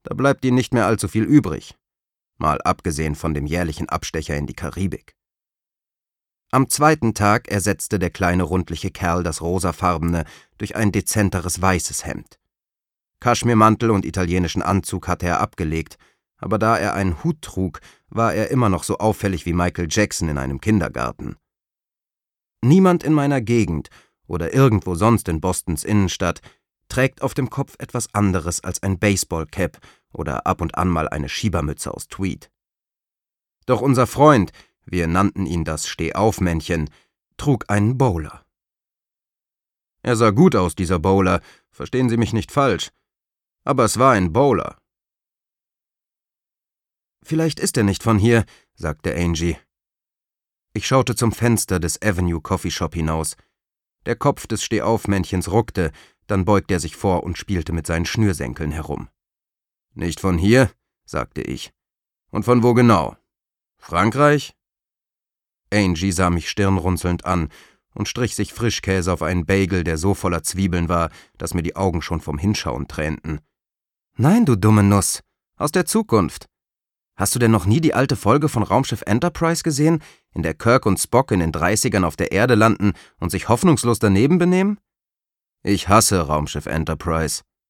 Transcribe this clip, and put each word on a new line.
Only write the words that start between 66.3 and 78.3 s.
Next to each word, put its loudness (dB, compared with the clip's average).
mich -2
stirnrunzelnd 0
an -2
und -6
strich -4
sich -6
Frischkäse -2
auf -2
einen -2
Bagel, 0
der -2
so 0
voller -4
Zwiebeln 0
war, 0
dass -8
mir -2
die -6
Augen 0
schon -4
vom -6
Hinschauen -2
tränten. -6
„Nein, 4
du 4
dumme 4
Nuss, 2
aus -4
der 0
Zukunft. 0
Hast -2
du -2
denn 4
noch 2
nie 2
die 2
alte 0
Folge 2